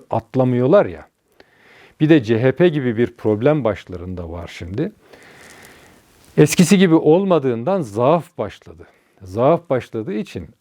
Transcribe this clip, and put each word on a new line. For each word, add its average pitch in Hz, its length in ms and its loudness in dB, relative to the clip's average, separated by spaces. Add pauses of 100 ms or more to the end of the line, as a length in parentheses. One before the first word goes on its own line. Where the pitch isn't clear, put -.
atlamıyorlar 127 760 0
ya. 82 220 -14 (920)
Bir 151 100 2
de 156 140 6
C 110 180 0
H 131 100 2
P 175 160 2
gibi 131 300 -2
bir 120 140 0
problem 120 520 -2
başlarında 90 680 -8
var 85 220 -12
şimdi. 107 380 -8 (1500)
Eskisi 160 400 4
gibi 175 180 4
olmadığından 156 840 0
zaaf 123 560 -2
başladı. 87 500 -14 (360)
Zaaf 123 460 -2
başladığı 120 440 -6
için 101 340 -10 (140)